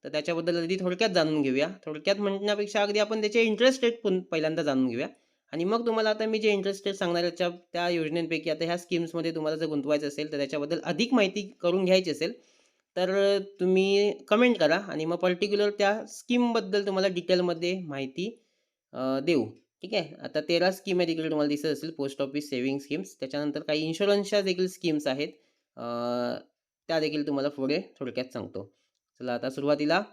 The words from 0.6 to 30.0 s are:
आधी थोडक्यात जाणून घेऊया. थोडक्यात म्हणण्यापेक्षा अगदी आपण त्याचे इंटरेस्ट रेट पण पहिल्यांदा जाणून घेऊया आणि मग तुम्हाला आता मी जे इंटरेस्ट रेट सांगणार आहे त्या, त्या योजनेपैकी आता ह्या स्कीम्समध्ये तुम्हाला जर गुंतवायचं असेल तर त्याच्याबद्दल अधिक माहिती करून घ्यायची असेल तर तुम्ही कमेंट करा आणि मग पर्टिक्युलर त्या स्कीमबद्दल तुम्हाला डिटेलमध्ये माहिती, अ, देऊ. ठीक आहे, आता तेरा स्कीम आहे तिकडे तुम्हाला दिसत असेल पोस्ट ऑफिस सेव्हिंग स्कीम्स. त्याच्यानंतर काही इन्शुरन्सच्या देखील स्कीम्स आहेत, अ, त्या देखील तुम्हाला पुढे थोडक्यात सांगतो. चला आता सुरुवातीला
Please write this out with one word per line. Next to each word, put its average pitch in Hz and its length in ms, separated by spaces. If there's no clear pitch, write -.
आधी 185 160
थोडक्यात 185 300
जाणून 156 320
घेऊया. 135 260
थोडक्यात 156 300
म्हणण्यापेक्षा 202 680
अगदी 208 180
आपण 214 220
त्याचे 220 220
इंटरेस्ट 240 400
रेट 233 180
पण 185 180
पहिल्यांदा 160 440
जाणून 131 240
घेऊया 123 200
आणि 160 120
मग 233 240
तुम्हाला 220 220
आता 214 160
मी 220 140
जे 214 120
इंटरेस्ट 196 360
रेट 196 80
सांगणार 175 280
आहे 175 140
त्या, 175 120
त्या 175 400
योजनेपैकी 160 600
आता 156 160
ह्या 175 120
स्कीम्समध्ये 165 580
तुम्हाला 156 220
जर 160 80
गुंतवायचं 147 420
असेल 151 240
तर 147 60
त्याच्याबद्दल 147 460
अधिक 175 300
माहिती 202 480
करून 185 240
घ्यायची 185 260
असेल 170 220
तर 196 440
तुम्ही 196 540
कमेंट 233 300
करा 160 180
आणि 160 300
मग 170 100
पर्टिक्युलर 202 540
त्या 202 360
स्कीमबद्दल 220 800
तुम्हाला 190 220
डिटेलमध्ये 180 720
माहिती, 147 640
अ, 131 260
देऊ. 147 260
ठीक 190 120
आहे, 160 300
आता - 180
तेरा 170 300
स्कीम 185 280
आहे 170 80
तिकडे 160 220
तुम्हाला 151 200
दिसत 147 160
असेल 156 260
पोस्ट 139 300
ऑफिस 143 280
सेव्हिंग 135 300
स्कीम्स. - 400
त्याच्यानंतर 147 400
काही 151 220
इन्शुरन्सच्या 202 600
देखील 185 260
स्कीम्स 156 400
आहेत, 139 220
अ, 120 80
त्या 165 120
देखील 151 280
तुम्हाला 143 220
पुढे 143 320
थोडक्यात 123 340
सांगतो. 104 400
चला 123 140
आता 120 160
सुरुवातीला 147 640